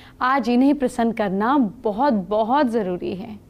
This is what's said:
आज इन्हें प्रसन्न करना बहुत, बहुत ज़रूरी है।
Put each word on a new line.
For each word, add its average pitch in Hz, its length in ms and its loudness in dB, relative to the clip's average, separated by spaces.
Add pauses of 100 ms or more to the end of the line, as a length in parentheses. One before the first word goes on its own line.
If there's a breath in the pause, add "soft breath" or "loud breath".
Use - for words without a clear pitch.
(220 loud breath)
आज 254 280 0
इन्हें 262 260 4
प्रसन्न 233 360 -2
करना 214 460 0
बहुत, 226 560 0
बहुत 214 540 0
ज़रूरी 180 480 -2
है। 202 240 -12 (100)